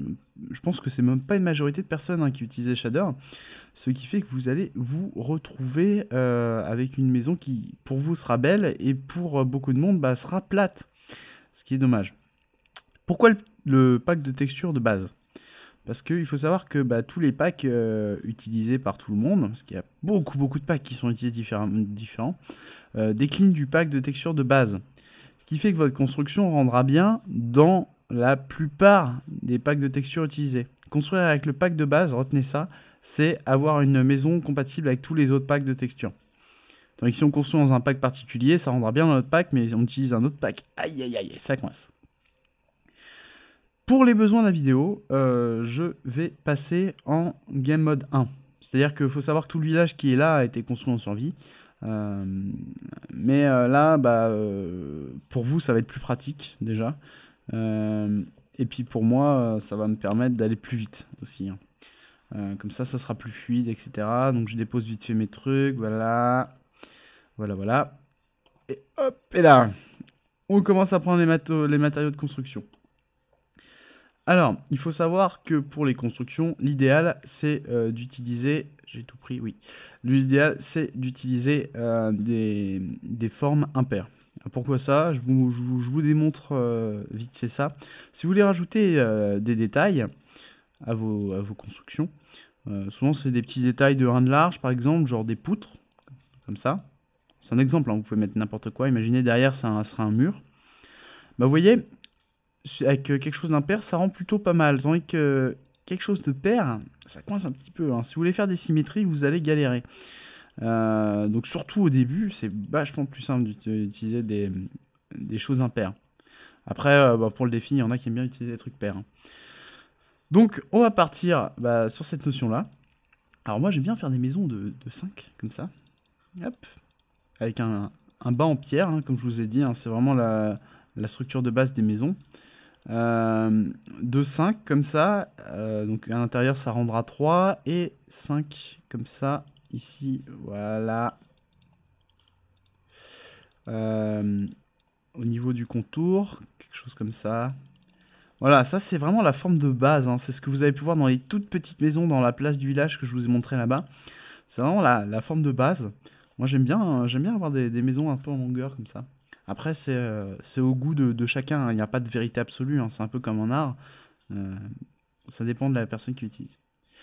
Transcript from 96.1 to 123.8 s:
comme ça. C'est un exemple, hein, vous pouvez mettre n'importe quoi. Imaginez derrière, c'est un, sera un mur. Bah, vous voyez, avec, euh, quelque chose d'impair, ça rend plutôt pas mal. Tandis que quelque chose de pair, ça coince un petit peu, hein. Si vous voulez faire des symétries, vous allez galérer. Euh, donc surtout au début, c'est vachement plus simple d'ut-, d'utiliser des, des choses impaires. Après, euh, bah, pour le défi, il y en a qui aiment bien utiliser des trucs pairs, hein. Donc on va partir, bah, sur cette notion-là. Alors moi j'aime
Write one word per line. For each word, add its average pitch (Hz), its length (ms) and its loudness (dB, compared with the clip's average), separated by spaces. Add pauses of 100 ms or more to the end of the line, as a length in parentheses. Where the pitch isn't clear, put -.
comme 104 140 -10
ça. 143 180 -2 (640)
C'est - 140 -6
un 120 40 4
exemple, 135 320 4
hein, 107 60 0
vous 107 60 -2
pouvez 107 180 -2
mettre 104 160 0
n'importe 110 340 -4
quoi. 131 180 -2
Imaginez 120 340 2
derrière, 123 320 4
c'est 135 120 -4
un, 107 180 0
sera 113 200 -4
un 107 80 0
mur. 139 300 2 (960)
Bah, 123 80 4
vous 135 40 6
voyez, 180 380 6 (960)
avec, 139 280 2
euh, 139 80 2
quelque 143 160 -6
chose 165 160 -6
d'impair, 156 320 0
ça - 140 -4
rend 185 120 0
plutôt 196 300 -4
pas 185 160 2
mal. 147 260 4
Tandis 156 220 2
que 139 540 0 (280)
quelque 180 180 -8
chose 202 200 -2
de 143 100 -2
pair, 139 460 0 (280)
ça - 160 -16
coince 202 220 -6
un 135 80 -6
petit - 180 -18
peu, 151 220 -2
hein. 117 100 -2
Si - 120 -10
vous 160 60 -4
voulez 175 120 2
faire 196 160 -2
des 180 80 0
symétries, 160 480 0
vous 151 200 0
allez 156 160 2
galérer. 147 420 0 (760)
Euh, 110 680 0
donc 113 180 -2
surtout - 360 -4
au 165 80 4
début, 135 400 2
c'est 110 220 -8 (160)
vachement 143 380 -4
plus 139 160 -14
simple 123 220 -2
d'ut-, 107 420 -4
d'utiliser 113 380 -4
des, 104 260 -2 (640)
des - 240 -8
choses 131 240 0
impaires. 107 320 -2 (720)
Après, - 280 2
euh, 135 220 8
bah, 113 140 2
pour 127 160 -2
le 120 60 0
défi, 117 240 -2
il - 20 4
y 127 40 4
en 117 100 0
a 123 40 -2
qui 123 120 -8
aiment 113 80 -4
bien 127 80 -4
utiliser 120 280 -8
des 113 60 -10
trucs - 180 -16
pairs, 101 200 -6
hein. 98 80 -10 (1300)
Donc 214 300 6 (120)
on 220 80 6
va 226 100 6
partir, 170 680 2
bah, 117 300 2
sur 151 160 -8
cette 147 220 -8
notion-là. 131 380 -2 (800)
Alors 107 160 -4
moi 190 100 2
j'aime 147 140 0